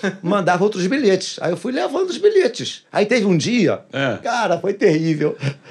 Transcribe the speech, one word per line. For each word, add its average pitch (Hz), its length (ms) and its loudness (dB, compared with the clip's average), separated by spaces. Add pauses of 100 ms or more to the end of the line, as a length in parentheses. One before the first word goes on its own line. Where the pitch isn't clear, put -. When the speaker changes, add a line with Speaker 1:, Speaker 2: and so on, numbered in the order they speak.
(200)
Speaker 1:
mandava 180 440 0
outros 208 240 0
bilhetes. 202 520 0
Aí 165 120 -2
eu 170 40 -4
fui 247 140 -6
levando 349 400 -2
os - 80 -6
bilhetes. 381 720 0
Aí 202 160 0
teve 220 200 2
um 185 100 4
dia, 156 460 2 (100)
Speaker 2:
É. 131 280 -2
Speaker 1:
cara, 226 380 0
foi 202 160 -4
terrível. 160 600 2 (340)